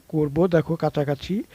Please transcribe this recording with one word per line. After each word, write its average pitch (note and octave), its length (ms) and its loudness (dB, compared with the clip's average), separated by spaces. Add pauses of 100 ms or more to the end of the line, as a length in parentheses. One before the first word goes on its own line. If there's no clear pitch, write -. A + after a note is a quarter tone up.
করব। D3+ 400 2
দেখো E3 280 2
কাছাকাছি, D3+ 680 -2 (120)